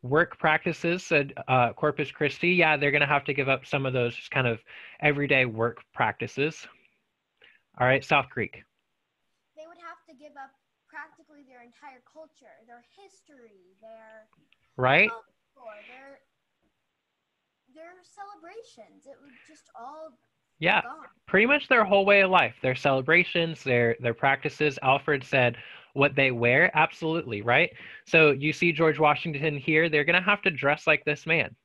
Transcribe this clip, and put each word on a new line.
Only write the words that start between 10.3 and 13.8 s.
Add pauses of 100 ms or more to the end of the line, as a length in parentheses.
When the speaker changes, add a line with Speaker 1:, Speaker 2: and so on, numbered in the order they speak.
Speaker 2:
up (380)
practically
their
entire
culture, (120)
their (120)
history,